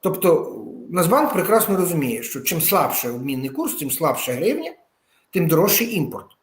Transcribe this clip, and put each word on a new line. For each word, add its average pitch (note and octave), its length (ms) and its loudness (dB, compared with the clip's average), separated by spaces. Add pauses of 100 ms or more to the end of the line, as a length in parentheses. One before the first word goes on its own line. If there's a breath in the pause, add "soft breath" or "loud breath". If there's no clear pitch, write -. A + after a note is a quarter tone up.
Тобто - 560 0 (340)
Нацбанк F#3 420 2
прекрасно G3+ 440 2
розуміє, D3 460 0
що - 180 -8
чим D#3+ 200 -2
слабше C#3+ 500 0
обмінний C3 400 -4
курс, D4+ 240 -4
тим C#3 160 -6
слабша C3+ 420 -2
гривня, A3+ 400 -2 (580)
тим E3+ 180 2
дорожчий G3 480 4
імпорт. C#3 300 -4 (160)